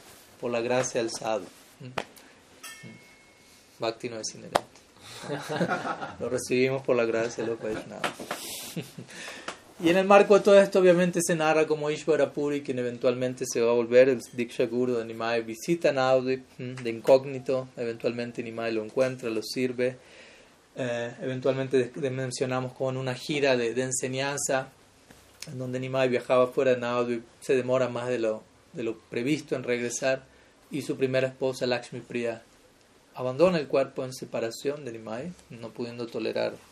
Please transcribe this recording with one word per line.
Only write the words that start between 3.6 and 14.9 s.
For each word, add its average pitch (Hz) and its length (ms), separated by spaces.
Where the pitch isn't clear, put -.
Bhakti 117 320
no 113 100
es - 140
inherente. - 280
<laughs> - 1000
Lo 120 100
recibimos 131 520
por 131 140
la 117 100
gracia 113 380
de 113 80
los 113 100
Vaishnavas. 110 520
<laughs> 151 60
Y 165 60
en 180 80
el 190 80
marco 202 320
de 190 40
todo 202 180
esto, 196 180
obviamente, 180 480
se 175 100
narra 156 300
como 151 240
Ishvara 147 440
Puri, 147 280
quien 127 160
eventualmente 127 720
se 120 100
va 117 100
a - 20
volver 120 360
el 117 120
Diksha 120 340
Guru 123 300